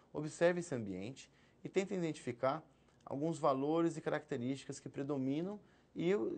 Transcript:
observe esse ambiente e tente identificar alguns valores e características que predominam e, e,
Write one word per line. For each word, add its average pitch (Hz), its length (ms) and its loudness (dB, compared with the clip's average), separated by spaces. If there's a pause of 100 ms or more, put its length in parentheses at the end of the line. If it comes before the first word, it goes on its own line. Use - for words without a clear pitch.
(120)
observe 165 480 2
esse 151 160 -4
ambiente 104 560 -6 (320)
e 160 60 -10
tente 190 240 0
identificar 151 680 0 (440)
alguns 151 320 -2
valores 151 580 4
e 156 60 -6
características 139 760 -4
que - 100 -14
predominam 143 720 -2 (360)
e, 170 160 2
e, 196 40 6 (220)